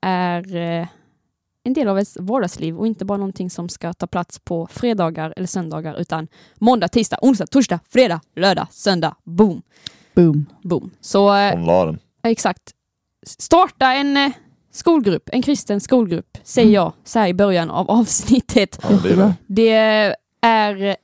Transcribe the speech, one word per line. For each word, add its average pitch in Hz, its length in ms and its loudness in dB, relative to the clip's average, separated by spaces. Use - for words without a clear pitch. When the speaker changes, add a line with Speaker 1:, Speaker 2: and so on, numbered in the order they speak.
Speaker 1:
är, 180 540 -4
eh, 170 320 -6
en 254 100 -4
del 269 140 0
av 196 100 0
ens 202 220 -4
vardagsliv 180 580 -6
och 214 100 -4
inte 214 180 -6
bara 202 120 -4
någonting 190 320 -8
som 175 200 -10
ska 170 240 -10
ta 180 140 -8
plats - 320 -8
på 165 320 -8
fredagar 165 680 -4
eller 185 100 -8
söndagar, 160 540 -8
utan 160 260 -8
måndag, 226 320 2
tisdag, - 340 -2
onsdag, 226 260 2
torsdag, 214 320 0
fredag, 208 320 2
lördag, 180 360 0
söndag, 170 520 -2
boom. 170 380 0
Speaker 2:
Boom. 151 300 4
Speaker 1:
Boom. 175 280 -6
Så... 202 340 2
Eh, 202 180 2
Speaker 3:
Hon 170 120 -4
la 87 200 4
den. 82 140 -6
Speaker 1:
exakt. 226 380 -2
S-, - 160 -16
starta 330 520 2
en, 277 240 0
eh, 277 140 2
skolgrupp, 233 600 0
en 254 100 -2
kristen 226 400 -2
skolgrupp, 185 640 -2
säger - 240 2
Speaker 2:
Mm. 214 80 8
Speaker 1:
jag 165 180 0
så - 160 -4
här 202 80 2
i 180 60 0
början 180 360 2
av - 220 -4
avsnittet. - 880 0
Speaker 3:
Ja, - 80 -6
det 202 60 6
är - 80 2
Speaker 2:
Jättebra. 185 300 4
Speaker 3:
det. - 0 -
Speaker 1:
Det 226 240 2
är 208 600 0